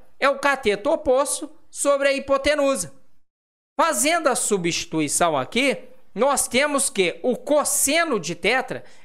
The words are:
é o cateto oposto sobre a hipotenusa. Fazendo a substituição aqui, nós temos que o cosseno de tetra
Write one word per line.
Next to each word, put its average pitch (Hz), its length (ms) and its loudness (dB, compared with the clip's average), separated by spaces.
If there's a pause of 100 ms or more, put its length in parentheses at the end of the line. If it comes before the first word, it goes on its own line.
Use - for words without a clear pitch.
(180)
é 269 100 4
o 277 100 0
cateto 269 520 0
oposto 294 600 0 (200)
sobre 277 380 0
a 277 40 2
hipotenusa. 277 840 0 (840)
Fazendo 311 500 2
a 247 60 4
substituição 165 1000 0
aqui, 226 400 0 (380)
nós 254 320 2
temos 196 420 0
que 180 340 0
o 247 140 0
cosseno 294 840 0
de 160 160 -6
tetra 214 480 -2 (200)